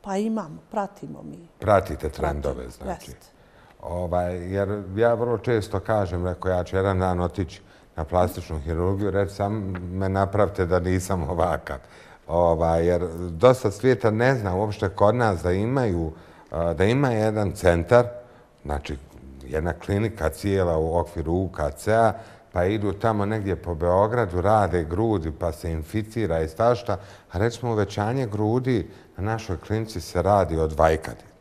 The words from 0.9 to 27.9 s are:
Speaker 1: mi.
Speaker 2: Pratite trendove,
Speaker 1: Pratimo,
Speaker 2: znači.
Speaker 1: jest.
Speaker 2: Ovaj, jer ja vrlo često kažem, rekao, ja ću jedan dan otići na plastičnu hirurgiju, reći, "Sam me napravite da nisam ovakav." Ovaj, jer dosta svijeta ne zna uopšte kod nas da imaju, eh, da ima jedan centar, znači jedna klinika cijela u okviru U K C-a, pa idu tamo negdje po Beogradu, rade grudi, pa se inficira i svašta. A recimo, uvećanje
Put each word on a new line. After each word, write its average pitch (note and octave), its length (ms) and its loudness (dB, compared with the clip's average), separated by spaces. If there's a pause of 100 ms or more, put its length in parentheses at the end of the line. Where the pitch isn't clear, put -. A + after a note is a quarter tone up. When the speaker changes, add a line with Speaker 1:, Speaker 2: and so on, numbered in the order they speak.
Speaker 1:
mi. - 240 -16 (120)
Speaker 2:
Pratite F2+ 500 2
trendove, C#2+ 540 -4
Speaker 1:
Pratimo, - 220 -14
Speaker 2:
znači. - 260 -10
Speaker 1:
jest. - 200 -20 (500)
Speaker 2:
Ovaj, F2+ 720 -4
jer G2+ 300 -2 (120)
ja A#2 180 4
vrlo A#2 240 0
često G#2 420 0
kažem, F2+ 460 0
rekao, F2+ 260 -2
ja F2+ 120 0
ću F#2 120 -6
jedan F#2+ 240 2
dan F#2 220 2
otići F2 400 -4 (340)
na D#2+ 80 -4
plastičnu F2 560 0
hirurgiju, F2+ 520 -2
reći, G2 240 -2
"Sam G2+ 180 -2 (380)
me F#2+ 180 -2
napravite F#2+ 560 2
da F2+ 140 2
nisam F#2 500 0
ovakav." D#2+ 480 -2 (500)
Ovaj, E2 580 4
jer F2 220 2 (220)
dosta A2+ 420 4
svijeta A#2 400 2
ne A#2+ 240 2
zna G2+ 200 -2
uopšte G2+ 340 -2
kod G#2 260 4
nas G#2+ 260 2
da F2 100 2
imaju, G2+ 600 0 (400)
eh, E2+ 220 -2
da D#2+ 100 2
ima B2+ 260 2
jedan G#2+ 420 0
centar, F2+ 540 4 (580)
znači C#2+ 340 -6 (500)
jedna D#2 260 -2
klinika G2+ 560 -2
cijela F#2 480 0
u E2 200 0
okviru E2 360 -2
U F#2 160 0
K D2+ 220 -4
C-a, A2 420 2 (400)
pa F2+ 120 2
idu G2+ 280 0
tamo G#2 320 0
negdje G2+ 300 -2
po D#2+ 200 -6
Beogradu, F2+ 680 2
rade F#2 420 4
grudi, F2 560 -2
pa E2+ 120 -2
se E2 200 -8
inficira E2 680 -4
i D#2 80 -2
svašta. A2+ 480 0 (340)
A F2 60 -6
recimo, A#2 340 -2
uvećanje G#2+ 560 0